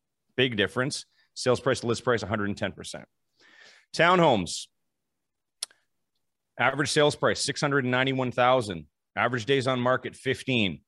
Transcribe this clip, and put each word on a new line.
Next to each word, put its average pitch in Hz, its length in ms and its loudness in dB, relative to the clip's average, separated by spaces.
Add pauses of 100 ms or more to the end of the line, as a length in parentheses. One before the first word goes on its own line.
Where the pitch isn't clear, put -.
(360)
Big 127 200 0
difference. 123 500 -2 (280)
Sales 123 260 0
price 127 200 0
to 113 80 -8
list 117 160 -2
price, 117 180 0
a 104 60 -8
hundred 101 220 -2
and 101 80 -6
ten 98 160 -4
percent. - 320 -14 (920)
Townhomes. 160 720 4 (1900)
Average 135 320 0
sales 147 240 2
price, 110 280 0
six - 180 -6
hundred 143 240 0
and 123 60 -2
ninety-one 131 400 0
thousand. 120 540 0 (300)
Average 113 300 -2
days 139 200 2
on 131 140 -2
market, 123 360 -2
fifteen. 120 720 -2